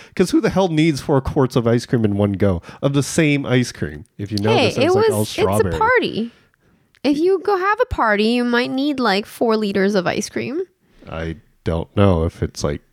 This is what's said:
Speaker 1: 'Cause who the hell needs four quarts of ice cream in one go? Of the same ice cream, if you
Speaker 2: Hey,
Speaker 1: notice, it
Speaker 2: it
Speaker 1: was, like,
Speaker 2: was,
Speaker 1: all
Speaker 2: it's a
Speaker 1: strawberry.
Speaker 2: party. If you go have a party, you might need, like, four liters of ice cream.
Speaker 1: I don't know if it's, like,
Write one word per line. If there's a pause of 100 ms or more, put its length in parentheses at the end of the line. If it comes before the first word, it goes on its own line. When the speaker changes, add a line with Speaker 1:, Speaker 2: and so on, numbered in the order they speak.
(140)
Speaker 1:
'Cause
who
the
hell
needs
four
quarts
of
ice
cream
in
one
go? (200)
Of
the
same
ice
cream, (140)
if
you
Speaker 2:
Hey,
Speaker 1:
notice,
it
Speaker 2:
it
Speaker 1:
was,
like,
Speaker 2:
was,
Speaker 1:
all
Speaker 2:
it's
a
Speaker 1:
strawberry.
Speaker 2:
party. (680)
If
you
go
have
a
party,
you
might
need,
like,
four
liters
of
ice
cream. (500)
Speaker 1:
I (260)
don't
know
if
it's,
like, (120)